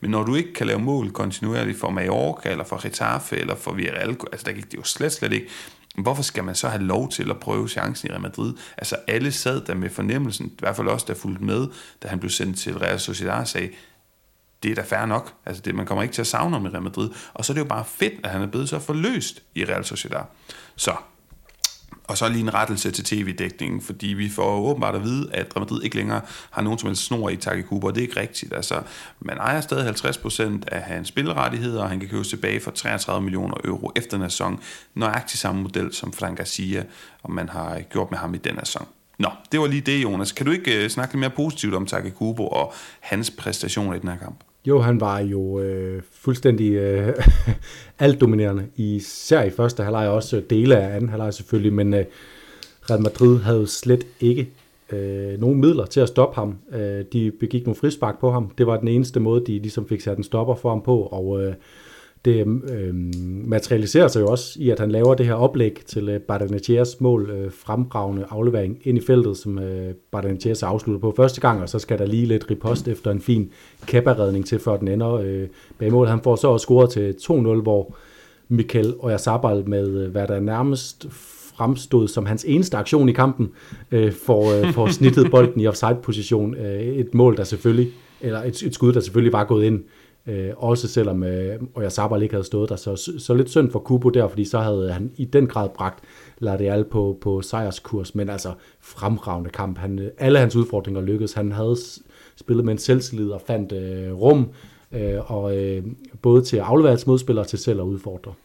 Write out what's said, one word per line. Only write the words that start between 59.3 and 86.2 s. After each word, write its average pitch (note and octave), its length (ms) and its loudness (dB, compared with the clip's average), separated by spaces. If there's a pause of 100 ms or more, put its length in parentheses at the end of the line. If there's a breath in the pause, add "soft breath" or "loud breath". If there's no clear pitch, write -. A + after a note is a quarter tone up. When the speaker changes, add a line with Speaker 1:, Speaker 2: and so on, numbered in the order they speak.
Speaker 2:
de G#2 120 -2
ligesom G#2+ 300 -6
fik G#2 120 -2
sat G2 180 -4
en G#2 60 -4
stopper A#2 300 0
for A#2+ 160 -2
ham G#2+ 120 -2
på, B2 180 4
og, F#2+ 420 -2
øh, F#2+ 120 -2 (720 loud breath)
det, A2+ 460 4
øh, F#2+ 240 -4 (520)
materialiserer A2 640 4
sig A2+ 120 2
jo G#2 60 4
også A#2+ 340 -2
i, B2+ 100 4
at G#2+ 100 2
han G#2+ 100 0
laver A#2 240 6
det B2+ 120 2
her A#2 80 2
oplæg A#2 520 2
til, G2+ 220 -4
øh, G#2 120 -2
Barrenecheas G#2+ 800 0
mål, A2+ 300 2
øh, G2 220 -6
fremragende G#2+ 800 -4
aflevering G#2+ 520 0
ind B2 160 2
i - 80 2
feltet, A#2+ 300 4
som, G2+ 220 -6
øh, F#2 360 -6 (180)
Barrenechea G2 420 -2
så G#2+ 120 -4
afslutter G2+ 340 -2
på G#2+ 160 0
første B2+ 240 4
gang, A2 220 2
og F2 60 -6
så A2+ 100 -4
skal G#2+ 200 -2
der G2+ 80 0
lige A2+ 200 2
lidt A2 240 0
ripost A2+ 380 -2
efter A2 220 -2
en G2+ 100 0
fin A2 320 2 (340 loud breath)
Kepa-redning A2 600 4
til, A2+ 120 -2
før G#2 180 0
den G2 120 -2
ender, A2+ 240 0
øh, G2 360 -2 (300 loud breath)
bag A2 140 2
mål. B2 160 6
Han A2+ 140 2
får A#2+ 140 6
så C#3 120 2
også A#2 160 4
scoret B2 260 8
til G2+ 320 0
to D#3 180 2
nul, A2+ 220 2
hvor G#2 340 2 (520 loud breath)
Mikel A2+ 520 2
Oyarzabal A2 680 2
med, G2 360 0
øh, F#2 60 -6
hvad G2+ 180 -2
der G2+ 120 0
nærmest B2+ 640 -2 (500)
fremstod A#2+ 520 4
som G#2 180 -2
hans A2 180 -2
eneste F3 320 2
aktion C3 320 4
i A#2+ 40 6
kampen, B2+ 380 2 (400 loud breath)
øh, A2 220 4 (140)
får, G#2+ 260 6
øh, G#2 200 4
får A2+ 160 4
snittet C3+ 420 6
bolden B2 300 8
i G#2+ 60 4
offside-position. A2 880 0